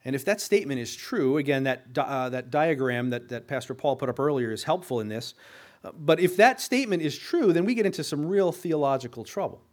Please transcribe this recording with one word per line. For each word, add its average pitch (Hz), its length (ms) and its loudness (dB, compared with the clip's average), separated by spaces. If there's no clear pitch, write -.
And 135 120 -4
if 131 80 -4
that 214 160 0
statement 139 400 0
is 113 160 -8
true, 147 400 0
again, 139 280 0
that 127 280 -4
di-, 139 100 -2
uh, 131 280 -4
that 127 200 -8
diagram 131 600 0
that, 120 180 -6
that 117 180 -10
Pastor 131 280 -6
Paul 139 200 0
put 131 140 -4
up 120 100 -4
earlier 135 320 0
is 107 140 -6
helpful 156 360 -2
in 107 80 -6
this, 113 260 -8
uh, - 80 -12
but 160 260 2
if 180 180 4
that 247 260 6
statement 233 400 0
is 147 160 -2
true, 269 340 2
then 170 140 4
we 247 80 0
get 226 100 2
into 180 180 0
some 147 240 -4
real 190 240 2
theological 139 720 -2
trouble. - 380 -8